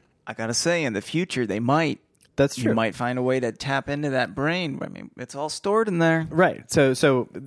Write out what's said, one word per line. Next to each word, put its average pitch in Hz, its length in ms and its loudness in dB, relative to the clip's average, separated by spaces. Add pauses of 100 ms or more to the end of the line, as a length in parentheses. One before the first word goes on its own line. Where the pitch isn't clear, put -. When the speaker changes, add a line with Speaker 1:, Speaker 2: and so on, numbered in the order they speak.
(260)
Speaker 1:
I 110 80 -8
gotta 113 180 -4
say, 165 320 0
in 120 80 -2
the 101 80 -2
future, 156 460 -2
they 101 140 -2
might. 143 400 0 (360)
Speaker 2:
That's 143 220 2
Speaker 1:
You 123 60 -4
Speaker 2:
true. 113 100 4
Speaker 1:
might 113 200 2
find 123 240 -4
a 127 40 -2
way 131 180 2
to 120 120 -2
tap 139 360 -4
into 143 220 -2
that 123 240 0
brain. 160 480 -2
I - 60 -8
mean, - 280 -16
it's - 180 -14
all 147 140 -6
stored 214 400 0
in 175 100 0
there. 160 320 4
Speaker 2:
Right. 160 400 2
So, 139 240 6
so 127 340 2 (180)